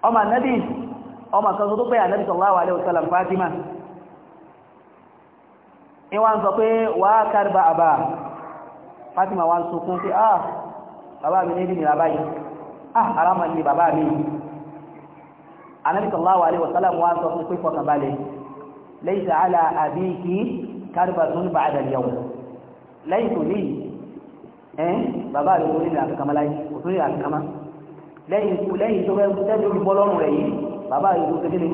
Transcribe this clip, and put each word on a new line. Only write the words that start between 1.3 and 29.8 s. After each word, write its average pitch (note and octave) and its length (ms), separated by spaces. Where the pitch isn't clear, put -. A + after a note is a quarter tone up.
kan G#3 180
tó A3 200
pé B3 80
Ànábì G3 280
sallallahu F#3+ 320
alaihi F3 200
wasallam, E3+ 300
Fatima. F3+ 400
Ní G3+ 100
wá A3 140
ń G#3+ 100
sọ G3 100
pé, A3 160
"Wà G3 220
á A3 160
kárìbà G3+ 360
àbá." E3 280
Fátímà F#3+ 340
wá E3+ 120
ń E3+ 60
sunkún F3+ 360
pé, F#3+ 120
"Ah, G#3 280
bàbá F3+ 240
mi E3+ 100
ní F3+ 100
ìdí F3+ 120
nìlá D3+ 200
báyìí. D#3 240
Ah, A3+ 240
ara E3+ 180
máa F3+ 140
ń D#3+ 80
le D#3+ 80
bàbá D3 300
mi." D#3 120
Ànábì F#3 280
sallallahu F3+ 340
alaihi E3+ 200
wasallam F3+ 360
wá E3+ 120
ń E3+ 60
sọ E3+ 120
fún E3 160
pé, F3 100
"Fọkàn D#3 300
balẹ̀. C#3+ 300
Laysa F#3 360
ala F3 260
abiki F3 640
karbatun F3 600
ba'da C#3+ 280
al-yawm." C3 320
Lẹ́yìn G3+ 320
tòní, F3+ 260
ẹ́n, F3 220
bàbá D#3 260
rẹ̀ D#3+ 100
kò D#3+ 120
ní E3+ 60
ìrìn D#3 160
àkàkà C3 240
máa D3 80
láyé, D3 160
kò D3 120
tún E3+ 140
ìrìn F3 140
àkàkà C#3+ 240
máa. D3+ 140
Lẹ́yìn G3+ 260
ikú, F#3 220
lẹ́yìn G#3 300
tó F#3+ 80
fẹ́, G3+ 220
tẹ́lẹ̀ G3+ 320
ó G3 60
fi F3+ 60
bọ́ F#3+ 160